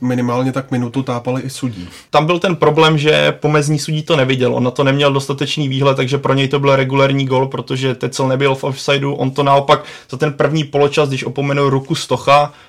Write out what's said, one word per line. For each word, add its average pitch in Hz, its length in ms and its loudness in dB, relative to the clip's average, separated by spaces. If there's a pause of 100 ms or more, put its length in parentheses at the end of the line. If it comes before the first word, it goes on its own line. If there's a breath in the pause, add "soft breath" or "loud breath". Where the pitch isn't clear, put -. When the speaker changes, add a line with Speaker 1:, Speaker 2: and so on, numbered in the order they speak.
Speaker 1:
minimálně 127 520 -2
tak 135 180 -6
minutu 123 320 -4
tápali 123 400 -4
i 135 80 -8
sudí. 101 380 -8 (220 loud breath)
Speaker 2:
Tam 151 160 2
byl 170 120 2
ten 175 180 -2
problém, 156 420 4
že 147 340 2
pomezní 151 460 0
sudí 151 240 -4
to 160 140 0
neviděl, 127 380 2
on 123 100 0
na 123 60 0
to 135 140 -2
neměl 139 280 2
dostatečný 139 560 -2
výhled, 135 280 2
takže 135 220 0
pro 135 160 0
něj 135 140 2
to 143 100 0
byl 139 180 4
regulární 135 500 2
gól, 131 200 2
protože 131 480 -4
Tecel 131 340 -4
nebyl 131 260 2
v 135 100 -10
offsideu, 139 480 -2
on 131 180 -2
to 139 120 -2
naopak 139 420 2 (260 loud breath)
za 127 60 -12
ten 147 160 -2
první 147 320 0
poločas, 143 440 0
když 131 160 -4
opomenul 139 460 -2
ruku 135 240 -2
Stocha, 143 580 2 (160 loud breath)